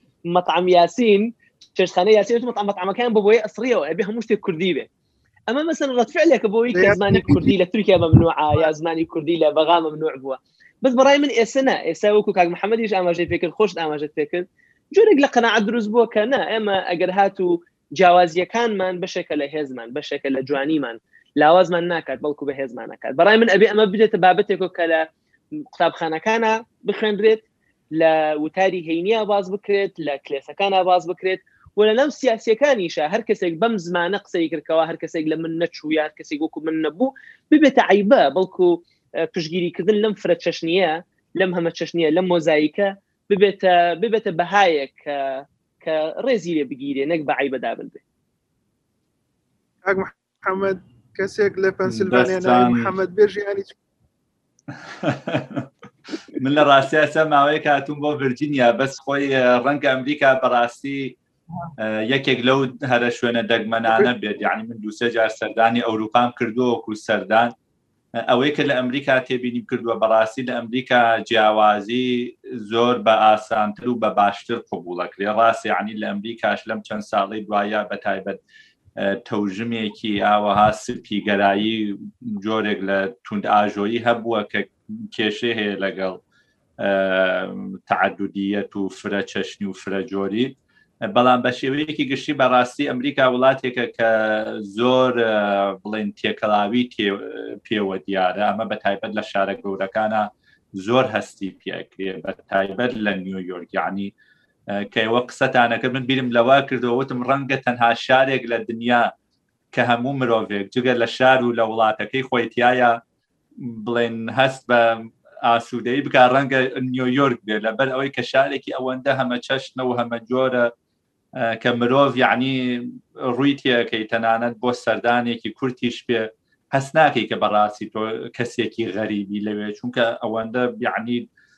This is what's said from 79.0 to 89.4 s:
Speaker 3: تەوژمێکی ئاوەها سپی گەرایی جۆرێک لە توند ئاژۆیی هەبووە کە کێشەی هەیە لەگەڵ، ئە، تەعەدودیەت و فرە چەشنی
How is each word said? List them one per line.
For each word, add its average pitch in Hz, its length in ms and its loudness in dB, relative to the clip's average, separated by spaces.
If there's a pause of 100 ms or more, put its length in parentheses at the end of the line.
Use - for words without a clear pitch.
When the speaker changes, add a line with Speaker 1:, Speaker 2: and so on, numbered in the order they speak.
Speaker 3:
تەوژمێکی 107 1000 -6
ئاوەها 104 500 4
سپی - 500 -8
گەرایی 101 560 0 (600)
جۆرێک 104 420 -2
لە 98 180 0 (220)
توند 101 240 -6
ئاژۆیی 104 600 0
هەبووە 113 380 0
کە 104 180 -6 (500)
کێشەی 113 420 -2
هەیە 104 240 -4
لەگەڵ، 95 380 -4 (640)
ئە، 101 120 -2 (920)
تەعەدودیەت 98 880 -2
و 101 160 -6
فرە 101 340 -6
چەشنی 101 440 -8